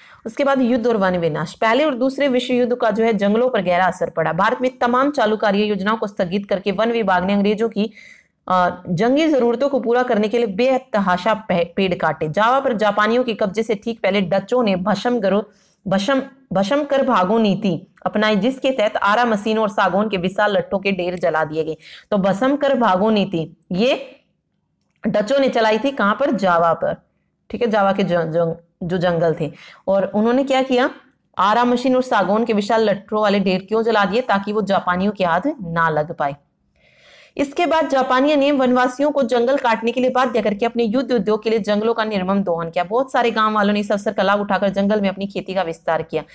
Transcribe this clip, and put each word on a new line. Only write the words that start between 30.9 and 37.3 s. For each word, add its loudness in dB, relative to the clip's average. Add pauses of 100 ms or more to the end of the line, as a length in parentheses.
आरा 2
मशीन 2
और 2
सागौन 0
के -2
विशाल 2
लट्ठों -4
वाले 2
ढेर -2
क्यों 0
जला 2
दिए? 0
ताकि -2
वो -2
जापानियों 0
के -2
हाथ 2 (220)
ना 0
लग -2
पाए। -4 (1000)